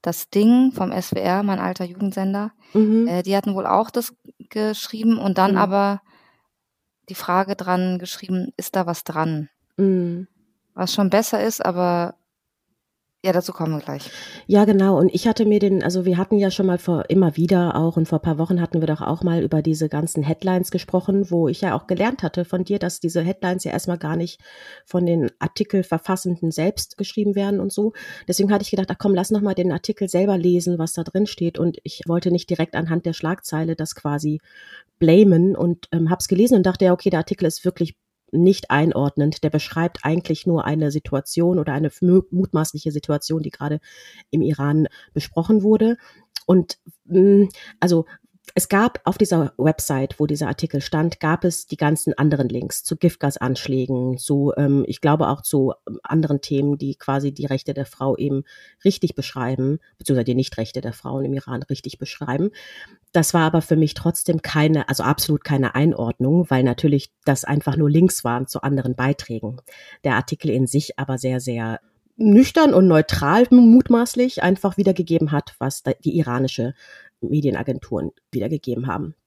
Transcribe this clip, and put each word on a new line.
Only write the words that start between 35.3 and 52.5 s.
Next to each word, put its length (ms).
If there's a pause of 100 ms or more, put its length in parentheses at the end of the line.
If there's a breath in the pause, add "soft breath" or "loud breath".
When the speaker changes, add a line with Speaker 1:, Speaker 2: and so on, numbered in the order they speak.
Speaker 2:
und, 360
ähm, 160
hab's 200
gelesen 280
und 80
dachte, 220
"Ja, 60
okay, 180
der 100
Artikel 240
ist 220
wirklich 300 (360)
nicht 380
einordnend. 720
Der 80
beschreibt 540
eigentlich 420
nur 180
eine 280
Situation 640
oder 140
eine 180 (100)
mö-, 300
mutmaßliche 640
Situation, 500
die 80
gerade 300 (500 loud breath)
im 100
Iran 460 (280 loud breath)
besprochen 500
wurde." 320 (500 soft breath)
Und, 320 (280)
mm, 400 (340 loud breath)
also 240 (520 loud breath)
es 120
gab 360
auf 120
dieser 420
Website, 600
wo 80
dieser 220
Artikel 320
stand, 400
gab 240
es 220
die 100
ganzen 420
anderen 300
Links 340